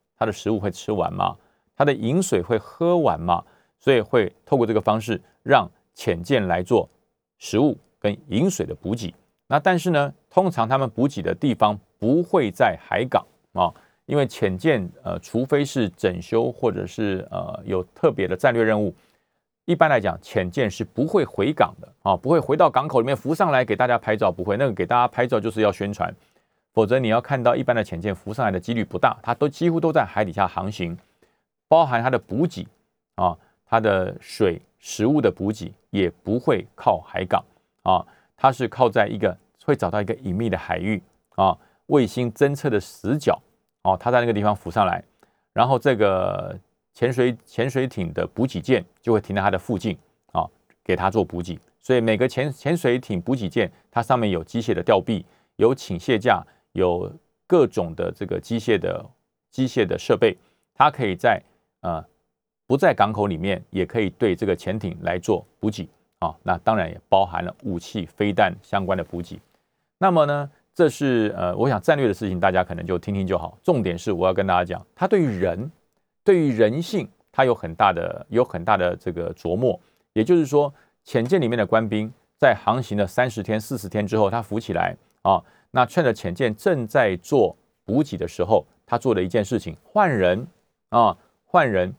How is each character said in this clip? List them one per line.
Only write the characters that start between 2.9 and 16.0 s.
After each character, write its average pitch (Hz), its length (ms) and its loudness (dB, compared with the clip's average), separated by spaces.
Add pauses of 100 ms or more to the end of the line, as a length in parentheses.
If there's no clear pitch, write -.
完 117 240 2
吗？ 85 220 0 (360)
所 - 140 2
以 123 80 4
会 104 300 0 (140)
透 - 120 0
过 120 100 2
这 113 60 0
个 107 80 2
方 110 200 0
式 107 200 -4 (220)
让 120 260 2 (260)
潜 87 280 -2
舰 110 240 0
来 87 160 0
做 98 240 2 (520)
食 - 200 -2
物 135 200 2 (200)
跟 104 160 -2 (140)
饮 147 220 0
水 98 160 -4
的 - 80 -8
补 95 200 -6
给。 104 200 -8 (320)
那 139 120 2
但 180 200 2
是 175 100 -4
呢， 143 240 0 (160)
通 185 220 2
常 113 180 -2
他 131 80 0
们 135 140 0
补 131 180 0
给 104 140 -8
的 85 120 -2
地 127 200 0
方 104 240 0 (200)
不 139 240 2
会 160 280 0
在 90 320 0
海 - 220 -2
港 127 200 0 (280)
啊， 87 200 0 (340)
因 - 100 -2
为 139 100 2
潜 101 300 -2
舰， 110 320 0 (140)
呃， 87 160 -6
除 117 260 -4
非 143 200 0
是 127 260 -2
整 90 320 -2